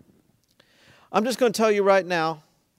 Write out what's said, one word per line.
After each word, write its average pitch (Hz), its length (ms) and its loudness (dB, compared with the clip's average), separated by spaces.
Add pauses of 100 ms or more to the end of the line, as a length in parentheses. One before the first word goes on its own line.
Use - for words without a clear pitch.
(1120)
I'm 214 120 0
just 247 140 -4
gonna 240 140 2
tell 220 180 0
you 208 120 0
right 190 240 2
now, 160 360 -4 (360)